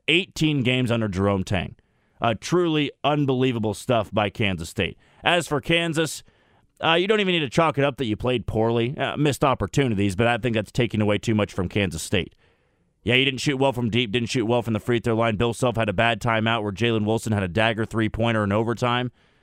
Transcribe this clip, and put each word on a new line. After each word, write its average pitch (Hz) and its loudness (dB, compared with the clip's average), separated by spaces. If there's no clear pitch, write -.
eighteen 156 0
games 127 0
under 113 0
Jerome 98 0
Tang. - -4
Uh, 113 0
truly 160 0
unbelievable 131 2
stuff 113 -2
by 104 2
Kansas 92 -2
State. - -4
As 170 2
for 147 0
Kansas, 165 -2
uh, 160 2
you 180 2
don't 214 2
even 185 0
need 170 0
to 139 -2
chalk 156 2
it 143 2
up 139 -2
that 139 -4
you 104 -2
played 123 -2
poorly. 117 0
Uh, 117 -4
missed 143 0
opportunities, 104 0
but 117 2
I 120 2
think 117 -2
that's 107 -2
taking 110 0
away 104 2
too 110 0
much 104 2
from 90 -4
Kansas 85 -2
State. - -2
Yeah, 120 2
you 131 4
didn't 135 -2
shoot 143 0
well 135 2
from 120 -2
deep, 113 0
didn't 117 -2
shoot 120 0
well 120 2
from 113 -4
the 104 -2
free 120 -2
throw 117 0
line. 113 0
Bill 117 0
Self 120 0
had 110 0
a 95 -4
bad 113 0
timeout 113 0
where 104 -4
Jalen 110 0
Wilson 110 0
had 101 0
a 92 -2
dagger 110 0
three-pointer 110 0
in 98 0
overtime. 120 0